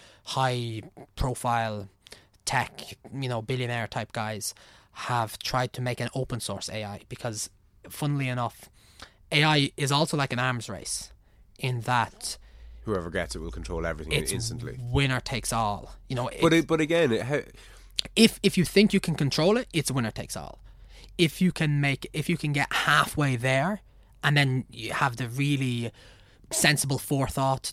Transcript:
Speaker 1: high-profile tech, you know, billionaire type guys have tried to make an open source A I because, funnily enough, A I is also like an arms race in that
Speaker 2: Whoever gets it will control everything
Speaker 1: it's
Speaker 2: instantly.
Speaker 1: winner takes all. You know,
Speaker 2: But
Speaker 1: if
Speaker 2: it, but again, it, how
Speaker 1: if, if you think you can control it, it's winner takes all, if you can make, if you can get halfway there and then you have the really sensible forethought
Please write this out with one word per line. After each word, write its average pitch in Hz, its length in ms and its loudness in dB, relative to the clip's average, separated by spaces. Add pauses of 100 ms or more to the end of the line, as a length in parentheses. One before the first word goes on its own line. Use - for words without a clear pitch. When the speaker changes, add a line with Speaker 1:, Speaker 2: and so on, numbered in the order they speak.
(240)
Speaker 1:
high-profile 120 1600 -2 (560)
tech, - 520 -4 (180)
you 135 140 -4
know, 120 120 -2
billionaire 120 460 -4
type 113 260 -8
guys 110 420 -6 (380)
have 117 460 -2
tried 127 360 0
to - 60 -8
make 123 200 -2
an 120 140 -2
open 127 260 -4
source - 280 -6
A 107 160 -6
I 101 240 -10
because, - 420 -8 (380)
funnily 143 400 -2
enough, 123 400 -4 (600)
A 151 140 6
I 151 320 6
is 139 160 0
also 156 240 2
like 139 160 0
an 120 80 -2
arms 123 280 -2
race - 440 -8 (460)
in 123 240 -2
that - 560 -2 (460)
Speaker 2:
Whoever 90 260 -2
gets 85 260 -4
it - 20 -8
will 82 140 -8
control 87 340 -6
everything 78 260 -4
Speaker 1:
it's 147 200 -2
Speaker 2:
instantly. 117 480 -6
Speaker 1:
winner 131 400 0
takes - 320 -6
all. 113 420 -2 (140)
You 131 80 -4
know, 123 120 -2 (120)
Speaker 2:
But 165 120 6
Speaker 1:
if 165 120 4
Speaker 2:
it, - 20 -4
but 160 140 2
again, 156 320 2
it, 107 100 0
how 135 200 -2 (760)
Speaker 1:
if, 220 260 6
if 190 160 4
you 175 60 4
think 196 280 6
you 196 60 4
can 175 160 0
control 156 420 4
it, 254 160 -2
it's - 180 0
winner 123 200 0
takes - 260 -10
all, - 220 -12 (600)
if 160 220 2
you 180 120 4
can 147 280 0
make, 139 320 0
if 147 160 -4
you 175 80 2
can 151 160 -2
get 143 200 0
halfway 147 640 2
there 135 440 0 (440)
and 147 120 4
then 131 340 4
you 107 220 -8
have 120 240 0
the 123 120 -4
really 127 640 0 (580)
sensible 147 480 4
forethought 135 760 0